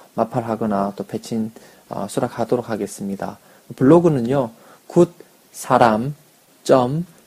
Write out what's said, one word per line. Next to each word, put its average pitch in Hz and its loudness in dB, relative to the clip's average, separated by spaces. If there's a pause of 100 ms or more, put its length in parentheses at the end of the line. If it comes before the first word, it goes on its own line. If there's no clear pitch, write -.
(160)
마팔하거나 110 -2
또 101 -8
패친, - -6 (380)
어, 98 -6
수락하도록 123 -4
하겠습니다. 98 -8 (380)
블로그는요, 135 4 (360)
굿 175 2 (380)
사람 123 2 (480)
점 139 2 (220)